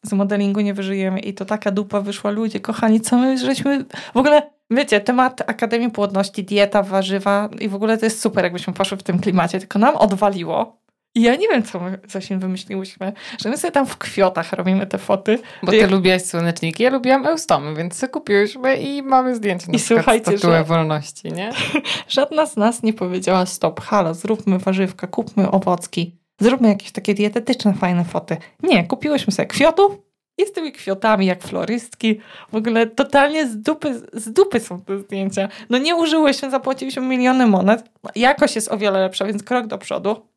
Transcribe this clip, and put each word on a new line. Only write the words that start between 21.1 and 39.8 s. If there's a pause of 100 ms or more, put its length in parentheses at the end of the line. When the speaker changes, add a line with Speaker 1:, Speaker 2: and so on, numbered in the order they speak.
Speaker 2:
nie? (300)
Speaker 1:
<laughs>
Żadna
z
nas
nie
powiedziała:
„Stop,
halo,
zróbmy
warzywka,
kupmy
owocki, (260)
zróbmy
jakieś
takie
dietetyczne,
fajne
foty”. (260)
Nie,
kupiłyśmy
sobie
kwiatów (400)
i
z
tymi
kwiatami
jak
florystki. (320)
W
ogóle
totalnie
z
dupy, (120)
z
dupy
są
te
zdjęcia. (200)
No
nie
użyłyśmy,
zapłaciliśmy
miliony
monet. (320)
Jakość
jest
o
wiele
lepsza,
więc
krok
do
przodu.